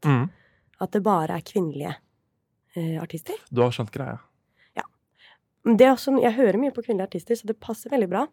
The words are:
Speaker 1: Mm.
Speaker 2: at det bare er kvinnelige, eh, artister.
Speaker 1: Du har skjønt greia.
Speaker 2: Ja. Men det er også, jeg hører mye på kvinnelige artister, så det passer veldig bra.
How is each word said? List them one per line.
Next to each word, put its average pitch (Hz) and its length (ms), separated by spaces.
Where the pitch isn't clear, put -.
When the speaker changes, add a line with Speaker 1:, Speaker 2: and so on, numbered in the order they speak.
Speaker 1:
Mm. 139 260
Speaker 2:
at 190 100
det 208 120
bare 175 340
er 160 40
kvinnelige, 147 540
eh, 165 260
artister. 165 340
Speaker 1:
Du 120 100
har 123 100
skjønt 113 200
greia. 127 280
Speaker 2:
Ja. - 80
Men 220 120
det 254 100
er 269 80
også, 269 260
jeg 233 140
hører 214 240
mye 277 140
på 233 100
kvinnelige 190 240
artister, 190 280
så 226 120
det 220 120
passer - 300
veldig 220 200
bra. 208 240